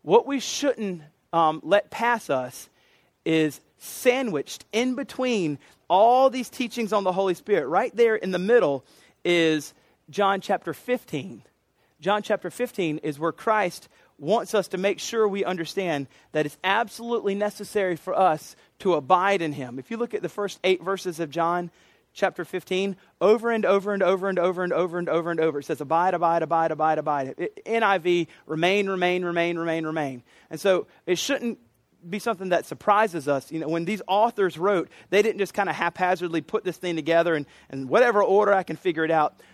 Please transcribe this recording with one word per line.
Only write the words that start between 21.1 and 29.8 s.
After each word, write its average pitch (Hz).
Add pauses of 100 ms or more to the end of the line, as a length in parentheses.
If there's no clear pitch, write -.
of 156
John 170 (420)
chapter 180
fifteen, 190 (240)
over 220
and 220
over 202
and 196
over 185
and 185
over 180
and 175
over 170
and 175
over 165
and 165
over, 156
it -
says, 151
"Abide, 165
abide, 170
abide, 165
abide, 156
abide." 143
I-, 175 (160)
N 226
I 196
V, 175 (180)
"Remain, 185
remain, 180
remain, 170
remain, 165